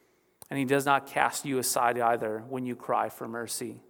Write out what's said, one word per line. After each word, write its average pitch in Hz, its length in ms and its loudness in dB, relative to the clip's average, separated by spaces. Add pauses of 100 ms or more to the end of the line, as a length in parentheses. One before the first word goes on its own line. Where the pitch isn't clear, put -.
(500)
and 143 80 -4
he 139 60 2
does 139 220 4
not 139 200 4
cast 131 380 0
you 139 140 -2
aside 123 420 2
either 113 480 2
when 127 180 -4
you 123 120 -6
cry 110 320 0
for - 180 -10
mercy. 117 640 -6